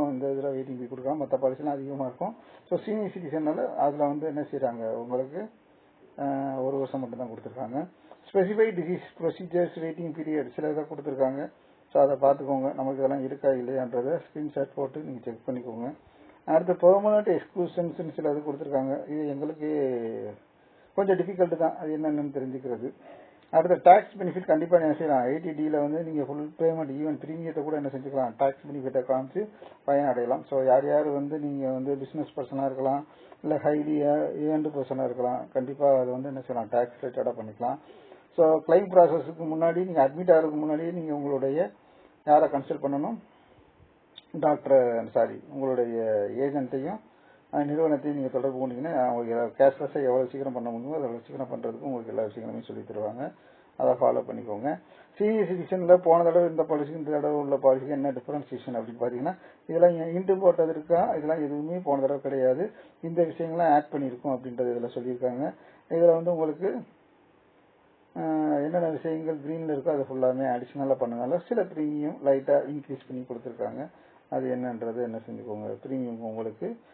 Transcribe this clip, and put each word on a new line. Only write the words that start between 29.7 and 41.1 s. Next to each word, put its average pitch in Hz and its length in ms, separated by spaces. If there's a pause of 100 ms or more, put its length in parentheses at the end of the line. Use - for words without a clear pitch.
பயனடையலாம். 139 600
So, 135 200
யார் 131 220
யார் 147 240
வந்து 143 300
நீங்க 139 320
வந்து 131 240
பிசினஸ் 135 400
பர்சனா 135 300
இருக்கலாம், 135 360 (380)
இல்ல 151 180
ஹைலி 151 400 (440)
ஏர்ன்டு 156 300
பர்சனா 131 340
இருக்கலாம், 123 360 (100)
கண்டிப்பா 135 420
அதை 127 180
வந்து 131 160
என்ன 131 140
செய்யலாம், 120 280
டாக்ஸ் 123 300
ரிலேட்டடா 123 340
பண்ணிக்கலாம். 117 460 (520)
So, 170 140 (140)
கிளைம் 180 300
ப்ராசஸ்க்கு 165 560
முன்னாடி, 165 400
நீங்க 165 160
அட்மிட் 165 300
ஆகிறதுக்கு 156 280
முன்னாடியே 156 320
நீங்க 160 220